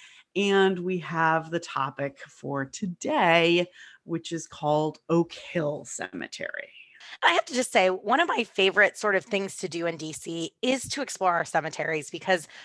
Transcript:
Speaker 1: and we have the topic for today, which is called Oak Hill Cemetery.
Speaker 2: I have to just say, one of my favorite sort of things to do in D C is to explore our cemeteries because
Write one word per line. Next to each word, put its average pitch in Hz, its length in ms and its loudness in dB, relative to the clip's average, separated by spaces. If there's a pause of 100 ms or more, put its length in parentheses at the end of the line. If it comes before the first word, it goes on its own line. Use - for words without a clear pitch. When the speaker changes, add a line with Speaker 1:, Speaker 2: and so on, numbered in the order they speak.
(340)
Speaker 1:
and 196 440 4
we 180 200 -2
have 160 520 0
the 165 100 -2
topic 139 600 -6
for 139 440 -6
today, 175 1000 2 (380)
which 165 280 -8
is 165 140 -8
called 151 540 0 (100)
Oak 170 240 2
Hill 147 500 -4
Cemetery. - 840 -10 (540)
Speaker 2:
I 339 80 6
have - 140 2
to - 80 -12
just 247 180 -2
say, 190 160 6
one 208 320 0
of 339 80 2
my 339 140 -2
favorite 190 540 2
sort 202 200 0
of 180 80 0
things 196 320 -4
to 185 120 -8
do 170 180 -4
in 165 100 -4
D 156 160 -8
C 165 400 -8 (100)
is 254 220 0
to - 180 -6
explore 185 320 0
our 165 100 0
cemeteries 156 680 -4
because 175 380 -2 (160)